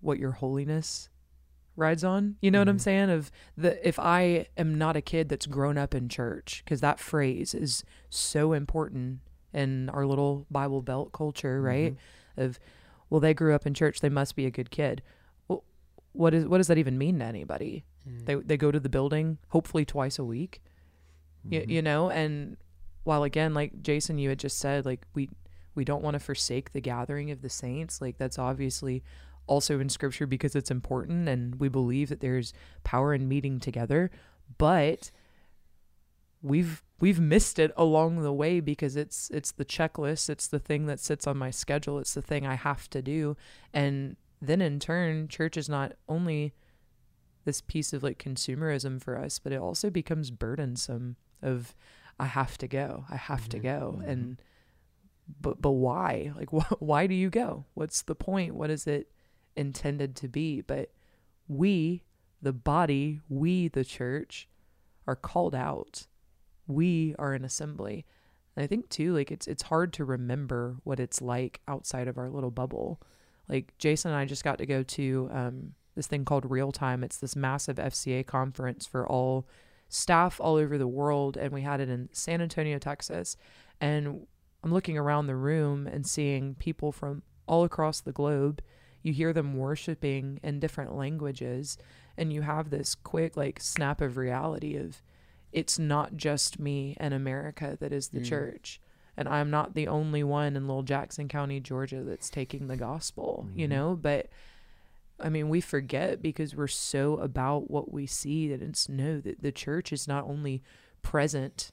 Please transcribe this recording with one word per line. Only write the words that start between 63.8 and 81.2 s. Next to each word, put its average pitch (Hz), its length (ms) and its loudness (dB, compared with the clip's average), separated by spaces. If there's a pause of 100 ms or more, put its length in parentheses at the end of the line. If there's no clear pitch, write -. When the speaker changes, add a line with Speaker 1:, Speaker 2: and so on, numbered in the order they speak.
Speaker 1:
church, - 640 -6 (580)
are 131 100 -2
called 175 380 0
out. - 520 -4 (600)
We 160 520 2
are 139 160 -2
an 131 100 -6
assembly. 151 600 -8 (500)
And 143 80 -2
I - 20 -2
think 202 220 -2
too, 165 260 0
like, 143 160 0
it's, - 160 -8
it's - 180 -6
hard 165 300 2
to 147 100 -4
remember 123 800 -2
what 131 140 -2
it's 127 220 -4
like 123 480 -4
outside 131 400 -4
of 127 80 -6
our 127 140 -6
little 131 200 -4
bubble. 127 500 -4 (480)
Like, 135 280 -2
Jason 156 360 2
and 147 60 0
I 139 60 0
just 139 200 -6
got 143 140 0
to - 80 -4
go 135 160 2
to, 131 480 -2
um, 127 440 -6 (200)
this - 140 -6
thing 139 160 -2
called 135 260 2
Real 135 220 0
Time. 127 320 -2
It's - 140 -8
this - 180 -6
massive 139 420 -2
F 135 160 -2
C 131 200 -2
A 131 100 0
conference 131 600 -2
for 127 220 -2
all 131 400 2 (420)
staff 175 520 2
all 160 160 4
over 151 200 2
the 135 120 2
world. 143 480 0